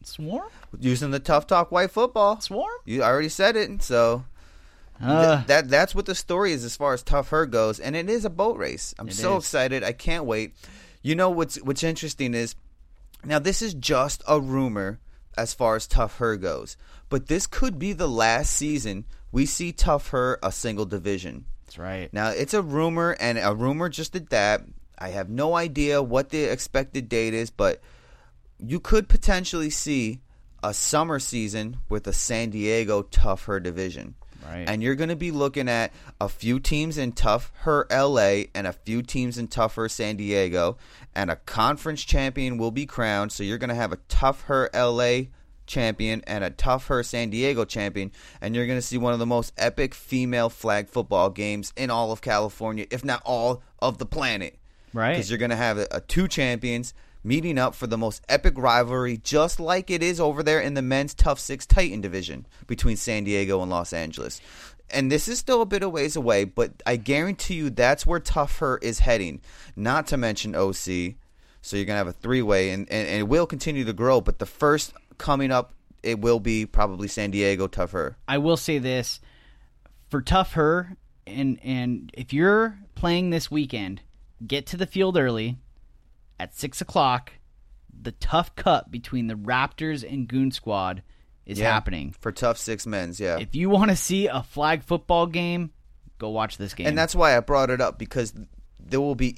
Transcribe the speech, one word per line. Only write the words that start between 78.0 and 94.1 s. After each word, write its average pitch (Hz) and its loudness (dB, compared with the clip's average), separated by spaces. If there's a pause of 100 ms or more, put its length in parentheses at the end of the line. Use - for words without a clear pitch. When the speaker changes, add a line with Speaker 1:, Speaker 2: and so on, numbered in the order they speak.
Speaker 1:
I 139 0
will 156 4
say 151 -2
this, 127 -4 (920)
for 143 0
Tough 180 2
Her, 175 2 (300)
and, 131 -2
and 123 -4
if - -10
you're 202 4 (160)
playing 175 0
this 165 -2
weekend, 113 -4 (440)
get 139 -4
to - -8
the 180 -2
field 190 0
early, 123 2 (840)
at - -10
six - -8
o'clock, 135 2 (640)
the - -12
tough - 0
cut - 2
between 120 -4
the 113 -4
Raptors 131 -2
and 131 -6
Goon 131 2
Squad 95 -4 (440)
is 101 -8
Speaker 2:
Yeah, 110 2
Speaker 1:
happening. 87 -2
Speaker 2:
for 110 -4
Tough 117 0
Six - -8
Men's, 92 -6
yeah. 87 0
Speaker 1:
If 90 -8
you 175 0
wanna 202 4
see 190 0